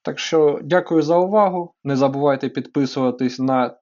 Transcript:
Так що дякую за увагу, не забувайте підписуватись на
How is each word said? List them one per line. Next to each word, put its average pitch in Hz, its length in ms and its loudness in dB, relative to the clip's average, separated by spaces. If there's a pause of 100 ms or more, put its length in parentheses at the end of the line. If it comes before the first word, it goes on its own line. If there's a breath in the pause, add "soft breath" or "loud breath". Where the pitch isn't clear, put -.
Так 147 180 -8
що 151 440 2
дякую 170 380 0
за 160 160 2
увагу, 185 560 0 (100)
не 139 120 -2
забувайте 139 540 0
підписуватись 127 880 -2
на 131 420 0